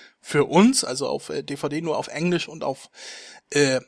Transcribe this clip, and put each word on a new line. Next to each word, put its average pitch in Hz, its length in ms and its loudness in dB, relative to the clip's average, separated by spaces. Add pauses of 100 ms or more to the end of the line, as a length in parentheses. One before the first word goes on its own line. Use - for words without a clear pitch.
(200)
für 143 240 0
uns, 214 400 6
also 127 240 -6
auf, - 220 -6
äh, 139 120 -6
D 143 140 -10
V 147 120 -4
D, 147 120 -4
nur 165 160 -4
auf 127 120 -6
Englisch 170 400 -2
und - 160 -14
auf, - 260 -8 (600)
äh, 135 380 2